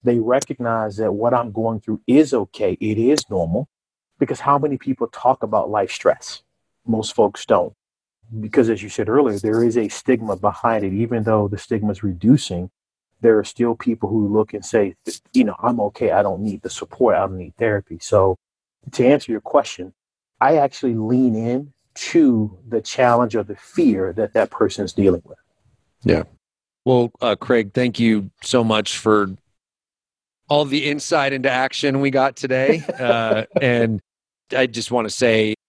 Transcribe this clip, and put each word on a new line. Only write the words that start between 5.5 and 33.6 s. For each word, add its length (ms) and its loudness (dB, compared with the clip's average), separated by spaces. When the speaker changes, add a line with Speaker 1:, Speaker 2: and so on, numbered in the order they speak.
Speaker 1:
life 220 -2
stress? 520 -2
Most 300 -2
folks 300 0
don't. 280 0
Because 300 2
as 120 -2
you 80 -14
said 200 -4
earlier, 280 2
there 260 0
is 140 2
a 120 0
stigma 460 -2
behind 480 0
it. 100 -2
Even 300 -2
though 240 2
the 100 -6
stigma 340 -4
is 120 -8
reducing, 680 2
there 180 6
are 40 -2
still 320 -2
people 320 -4
who 200 0
look 260 0
and 100 -10
say, 320 0
"You 100 4
know, 160 -2
I'm 200 0
okay. 320 -2
I 100 4
don't 200 -2
need 200 -6
the 80 -10
support. 460 0
I 60 2
don't 160 -4
need 200 -14
therapy." 440 -4
So 340 2
to 120 2
answer 260 2
your 100 -4
question, 520 -2
I 180 4
actually 380 -2
lean 400 2
in 380 -4
to 640 2
the 140 -2
challenge 540 2
or 80 -2
the 120 -10
fear 580 0
that 200 -4
that 160 2
person's 420 -2
dealing 320 2
with. 140 -20
Speaker 2:
Yeah. 200 2
Well, 280 2
uh, 140 0
Craig, 380 0
thank 260 -2
you 320 0
so 200 0
much 340 -2
for 320 2
all 160 2
the 200 -4
insight 460 -2
into 180 -2
action 520 -2
we 100 0
got 240 0
today. 540 0
Speaker 1:
<laughs> 100 -8
Speaker 2:
Uh, 460 0